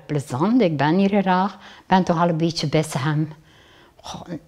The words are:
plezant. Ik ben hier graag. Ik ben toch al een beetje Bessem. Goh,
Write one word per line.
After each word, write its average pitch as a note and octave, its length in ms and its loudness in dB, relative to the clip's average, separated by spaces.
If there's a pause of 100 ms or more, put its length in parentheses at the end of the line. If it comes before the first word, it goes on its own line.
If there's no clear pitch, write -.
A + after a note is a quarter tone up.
plezant. D3+ 540 0
Ik E3 160 2
ben D3 200 2
hier G3 260 2
graag. F#3 300 0
Ik - 340 -20
ben F#3 180 4
toch E3+ 160 0
al F3 80 2
een E3+ 80 0
beetje D#3+ 320 -2
Bessem. D#3 600 -2 (720)
Goh, - 200 -16 (280)